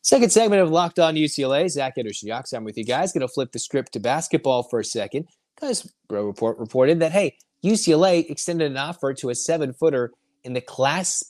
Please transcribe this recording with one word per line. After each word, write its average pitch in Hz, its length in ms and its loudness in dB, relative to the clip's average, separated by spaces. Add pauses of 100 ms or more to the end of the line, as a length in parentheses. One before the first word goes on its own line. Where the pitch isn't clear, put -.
Second 240 300 4
segment 202 300 4
of 160 80 2
Locked 170 280 0
On 160 180 4
U 151 120 2
C 143 140 -4
L 131 120 0
A. 170 140 2
Zach 135 300 -4
Anderson-Yox, 110 560 -8
I'm 110 100 -8
with 107 140 -10
you 110 60 -6
guys. 143 280 -2
Gonna 127 160 -2
flip 131 240 -4
the 120 60 -10
script - 340 -4
to 113 80 -8
basketball 131 640 0
for 117 180 -2
a - 40 -4
second, 120 440 -6 (280)
'cause - 360 -6 (160)
Bro 104 160 -4
Report 113 340 -2
reported 127 420 2
that, 160 120 0
hey, 190 240 0 (240)
U 208 160 2
C - 160 2
L 165 140 6
A 175 140 4
extended 160 500 -4
an 131 80 -6
offer 139 340 -4
to 135 160 -6
a 120 60 -4
seven-footer 139 800 0 (300)
in 127 120 -10
the 123 80 -4
class 151 680 -2